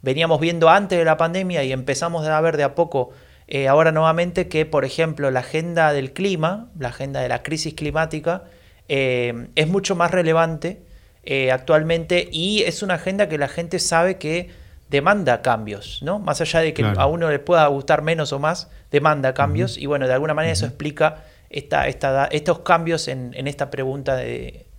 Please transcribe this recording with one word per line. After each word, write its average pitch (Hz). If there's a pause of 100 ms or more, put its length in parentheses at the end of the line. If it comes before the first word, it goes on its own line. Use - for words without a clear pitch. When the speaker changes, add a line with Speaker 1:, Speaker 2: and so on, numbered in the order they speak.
Speaker 1:
veníamos 151
viendo 165
antes 190
de 165
la 156
pandemia 170
y 131
empezamos 151
a 156
ver 160
de 143
a 139
poco, 165 (360)
eh, 139
ahora 160
nuevamente 165
que, 156
por 151
ejemplo, 139
la 131
agenda 160
del 135
clima, 185
la 127
agenda 135
de 127
la 123
crisis 156
climática, 160 (460)
eh, 123
es 156
mucho 190
más 170
relevante, 165 (400)
eh, 135
actualmente, 160
y 190
es -
una 190
agenda 190
que 156
la 143
gente 170
sabe 180
que 175 (400)
demanda 143
cambios, 107
¿no? 185
Más 156
allá 165
de 160
que -
Speaker 2:
Claro. 104
Speaker 1:
a 139
uno 165
le 143
pueda 160
gustar 143
menos 156
o 139
más, 156 (220)
demanda 139
cambios, 113
Speaker 2:
Ujú. -
Speaker 1:
y -
bueno, 139
de 127
alguna 147
manera 156
eso 139
Speaker 2:
Ujú. 120
Speaker 1:
explica 156 (260)
esta, 143
esta, 135
estos 151
cambios 165
en, 127
en 135
esta 143
pregunta 135
de 123 (140)